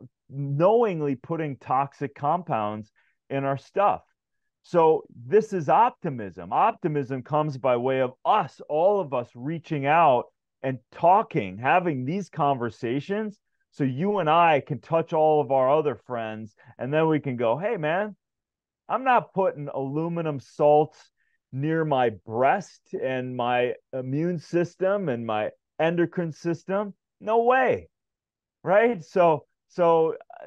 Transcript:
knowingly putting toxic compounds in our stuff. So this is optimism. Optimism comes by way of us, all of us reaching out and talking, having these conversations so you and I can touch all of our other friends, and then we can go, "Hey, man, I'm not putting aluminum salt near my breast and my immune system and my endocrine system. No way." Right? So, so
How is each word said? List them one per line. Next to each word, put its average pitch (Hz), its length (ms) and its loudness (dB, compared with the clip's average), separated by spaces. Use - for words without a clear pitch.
knowingly 151 840 0
putting 156 420 -6
toxic 135 580 -4
compounds 120 760 -4
in 139 160 -4
our 139 120 -2
stuff. 190 440 -2
So 160 400 4
this 202 280 2
is 165 160 -4
optimism. 120 840 0
Optimism 147 720 -2
comes 151 340 -2
by 123 200 2
way 131 240 0
of 127 100 -2
us, 180 420 0
all 180 320 2
of 147 140 -6
us 123 200 -4
reaching 143 520 -6
out 143 400 4
and 131 180 -4
talking, 165 640 0
having 151 460 0
these 175 260 -6
conversations 143 1120 -4
so - 120 -4
you 165 360 -2
and 160 100 0
I 160 360 4
can 135 140 -6
touch 165 340 -2
all 156 280 4
of 131 100 -2
our 131 200 2
other 147 240 0
friends, 110 600 -10
and 127 160 -6
then 160 140 2
we 156 120 2
can 131 180 -6
go, 120 200 0
"Hey, 214 200 -4
man, 180 380 -4
I'm 240 160 -4
not 247 300 0
putting 147 360 -2
aluminum 156 680 -4
salt 151 560 2
near 156 340 -2
my 131 240 2
breast 131 680 -2
and 127 440 -6
my 123 380 0
immune 147 460 -4
system 175 680 -2
and 117 160 -4
my 110 260 -2
endocrine 170 520 0
system. 190 640 -6
No 226 220 0
way." 233 460 2
Right? 208 400 2
So, 170 420 2
so 165 480 2